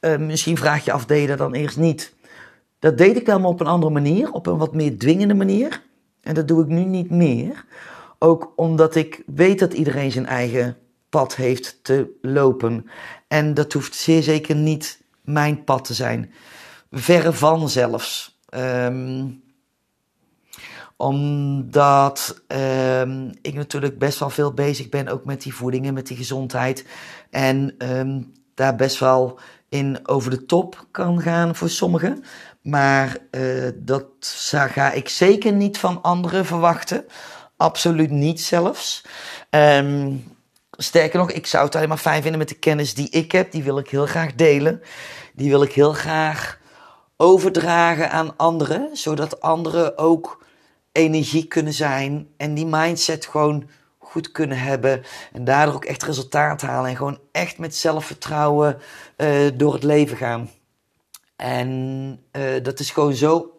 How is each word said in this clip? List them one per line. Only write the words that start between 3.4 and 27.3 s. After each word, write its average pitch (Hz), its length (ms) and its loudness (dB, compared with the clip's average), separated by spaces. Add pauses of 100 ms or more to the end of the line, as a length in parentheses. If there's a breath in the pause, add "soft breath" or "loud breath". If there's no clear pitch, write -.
maar 185 100 2
op 175 100 -2
een 165 60 0
andere 160 260 2
manier. 151 400 2
Op 175 140 -6
een 175 120 0
wat 156 160 -2
meer 147 240 -2
dwingende 185 360 4
manier. 196 480 0 (400)
En 160 120 -6
dat 151 140 -2
doe 165 140 4
ik 147 60 2
nu 170 160 0
niet 185 260 -2
meer. 170 540 2 (540 loud breath)
Ook 165 380 4
omdat 160 380 4
ik 156 320 0
weet 180 320 4
dat 180 140 2
iedereen 139 400 -2
zijn 127 140 -4
eigen 123 500 -2 (320)
pad 135 280 0
heeft 127 460 -2
te - 400 0
lopen. 131 680 0 (380 loud breath)
En 151 260 2
dat 147 180 0
hoeft - 220 -4
zeer 160 280 4
zeker 151 340 0
niet 151 440 -2 (220)
mijn 147 420 -2
pad 131 200 0
te 113 100 -10
zijn. 117 380 -4 (580 loud breath)
Verre 165 420 2
van 151 360 2
zelfs. - 720 -4 (100)
Ehm, 127 800 -4 (1700 loud breath)
omdat, 139 1500 2
ehm, 131 840 -2 (120)
ik 139 120 -8
natuurlijk 143 440 -6
best 143 200 -2
wel 139 120 -4
veel 147 220 -2
bezig 135 360 -4
ben 139 200 -4
ook 127 160 -8
met 139 180 -8
die 127 120 -14
voeding 127 320 -4
en 139 80 -4
met 131 120 -8
die 127 100 -12
gezondheid. 131 680 -6 (440 loud breath)